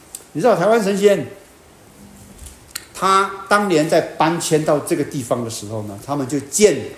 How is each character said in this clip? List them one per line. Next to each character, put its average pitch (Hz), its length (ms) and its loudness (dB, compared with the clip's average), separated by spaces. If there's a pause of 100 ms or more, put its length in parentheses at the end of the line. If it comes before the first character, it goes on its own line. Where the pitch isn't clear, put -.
(340)
你 151 80 -6
知 233 60 4
道 185 80 4
台 170 100 0
湾 220 180 4
神 196 140 0
学 190 80 4
院， 185 220 4 (1700)
他 190 540 0
当 208 220 2
年 151 180 2
在 165 140 2
搬 160 400 -2
迁 156 240 0
到 156 140 2
这 151 160 -4
个 147 80 0
地 139 180 -8
方 120 220 -4
的 113 60 -8
时 107 180 -10
候 110 160 -8
呢， 101 200 -12
他 139 120 -6
们 139 120 -4
就 143 120 -2
建 208 360 2 (220)